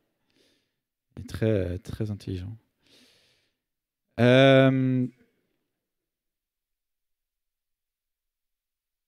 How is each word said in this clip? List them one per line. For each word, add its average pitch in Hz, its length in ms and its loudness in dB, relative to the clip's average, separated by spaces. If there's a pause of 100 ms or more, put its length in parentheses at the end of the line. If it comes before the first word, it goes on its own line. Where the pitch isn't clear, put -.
(1160)
Il - 40 -16
est 107 60 -18
très, - 180 -6
euh, 92 320 -2
très - 320 -10
intelligent. 101 480 -12 (1600)
Euh... 131 880 4 (4000)